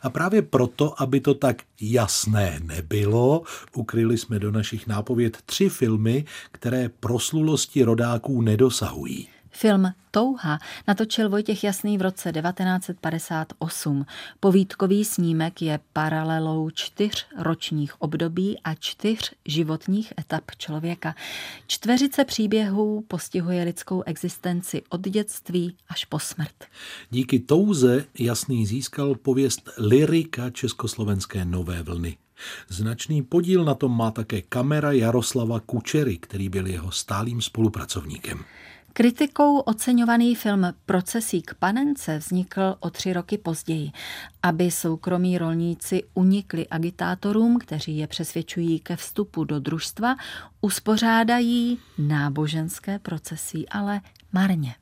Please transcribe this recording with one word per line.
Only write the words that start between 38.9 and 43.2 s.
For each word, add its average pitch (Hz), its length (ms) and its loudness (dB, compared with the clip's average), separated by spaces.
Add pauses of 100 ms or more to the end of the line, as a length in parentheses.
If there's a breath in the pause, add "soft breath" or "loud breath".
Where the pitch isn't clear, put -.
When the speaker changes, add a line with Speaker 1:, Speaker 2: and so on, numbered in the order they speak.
Speaker 2:
Kritikou 285 600 4
oceňovaný 233 760 2
film 202 320 2 (200)
Procesík 185 720 -2
panence 226 600 0
vznikl 185 600 -2
o 170 100 -4
tři - 220 -4
roky 175 260 -4